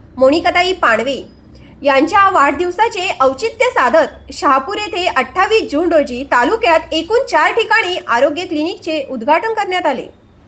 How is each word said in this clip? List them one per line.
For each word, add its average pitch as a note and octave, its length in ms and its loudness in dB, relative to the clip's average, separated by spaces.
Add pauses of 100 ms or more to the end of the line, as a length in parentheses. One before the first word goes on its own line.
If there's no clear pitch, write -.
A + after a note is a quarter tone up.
(160)
मोनिकाताई E4+ 560 2
पाणवे A#3+ 440 0 (680)
यांच्या D#4 480 4
वाढदिवसाचे F4+ 760 0 (120)
औचित्य C4+ 500 0
साधत - 600 0
शहापूर C#4+ 440 0
येथे G4 300 -4
अठ्ठावीस F#4 640 0
जून E4 220 0
रोजी C#4 300 0 (100)
तालुक्यात D#4+ 600 2
एकूण F4+ 380 0
चार F4 220 2
ठिकाणी G#4+ 440 0 (120)
आरोग्य C#4+ 360 0
क्लिनिकचे E4 680 -6
उद्घाटन D4+ 440 0
करण्यात F4+ 320 -2
आले. B3+ 200 -4 (420)